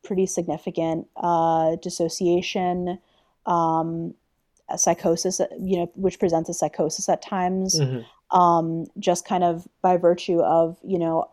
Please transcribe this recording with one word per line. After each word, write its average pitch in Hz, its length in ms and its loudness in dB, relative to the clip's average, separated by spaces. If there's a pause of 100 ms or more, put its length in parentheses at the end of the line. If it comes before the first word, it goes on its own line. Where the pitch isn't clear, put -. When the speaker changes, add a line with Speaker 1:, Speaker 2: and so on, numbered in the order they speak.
Speaker 1:
pretty 190 240 0
significant, 165 880 -4
uh, 165 640 2
dissociation, 180 1200 -2 (480)
um, 165 640 0 (560)
a - 80 -6
psychosis, 175 640 0
uh, 185 80 0 (120)
you 185 180 -2
know, 170 180 -2
which 185 240 -2
presents 165 300 0
as 170 100 -8
psychosis 160 500 -2
at 175 120 0
times, 185 580 -2
Speaker 2:
Mm-hmm. 131 600 -2
Speaker 1:
um, 165 460 4 (120)
just 175 300 0
kind 180 160 0
of 170 240 -2 (140)
by 180 160 4
virtue 170 440 2
of, 165 420 2
you 190 140 -2
know, 165 360 0